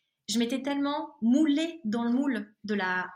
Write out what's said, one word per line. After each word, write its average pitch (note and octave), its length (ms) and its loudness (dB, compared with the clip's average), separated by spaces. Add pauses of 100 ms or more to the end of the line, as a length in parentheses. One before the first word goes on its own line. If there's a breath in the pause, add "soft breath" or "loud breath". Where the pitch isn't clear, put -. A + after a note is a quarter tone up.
(280 loud breath)
je G#3 100 -2
m'étais A#3+ 240 0
tellement C#4+ 600 -4
moulée D4 640 2
dans A#3 180 -2
le A#3+ 80 0
moule B3 420 0 (120)
de G#3 100 -2
la F#3 400 -2